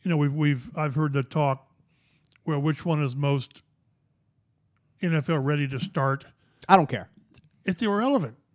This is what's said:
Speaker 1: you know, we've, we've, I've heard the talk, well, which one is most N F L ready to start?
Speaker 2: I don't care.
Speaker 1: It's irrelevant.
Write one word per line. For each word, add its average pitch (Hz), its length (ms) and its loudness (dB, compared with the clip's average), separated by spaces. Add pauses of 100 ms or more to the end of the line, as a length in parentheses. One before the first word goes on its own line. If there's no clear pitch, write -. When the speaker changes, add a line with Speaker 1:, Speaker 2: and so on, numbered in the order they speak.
Speaker 1:
you 185 60 -2
know, 165 80 2
we've, 147 160 2
we've, 147 440 0
I've 151 160 -4
heard 151 200 0
the 139 100 0
talk, 143 420 -2 (800)
well, 151 140 -2
which 147 260 -2
one 156 160 0
is 131 140 -2
most 143 480 -2 (1400)
N 170 140 0
F 147 120 0
L 160 120 0
ready 143 300 0
to 131 100 -6
start? 135 480 -2 (420)
Speaker 2:
I 190 80 10
don't 156 100 4
care. 95 220 -8 (560)
Speaker 1:
It's 185 160 -2
irrelevant. 208 540 0 (200)